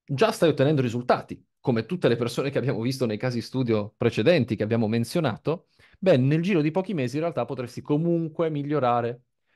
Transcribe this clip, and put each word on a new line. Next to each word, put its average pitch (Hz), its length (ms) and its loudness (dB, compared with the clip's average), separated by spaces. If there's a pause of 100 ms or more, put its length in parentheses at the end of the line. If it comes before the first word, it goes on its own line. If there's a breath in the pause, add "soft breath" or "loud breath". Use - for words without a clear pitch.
già 175 280 2
stai 175 180 2
ottenendo 139 320 4
risultati, 123 580 -2 (200)
come 113 260 0
tutte 180 220 -2
le 120 80 4
persone 120 340 -2
che 127 80 -2
abbiamo 117 240 -2
visto 131 240 -2
nei 107 120 -2
casi 120 220 -4
studio 113 560 -2
precedenti 117 600 2
che 101 80 -2
abbiamo 113 240 0
menzionato, 117 800 -2 (320 soft breath)
beh, 185 180 4
nel 139 240 2
giro 175 200 2
di 156 100 2
pochi 185 240 -4
mesi 127 220 -2
in 156 40 -4
realtà 156 240 -2
potresti 123 360 -10
comunque 160 680 0
migliorare. 127 720 0 (340)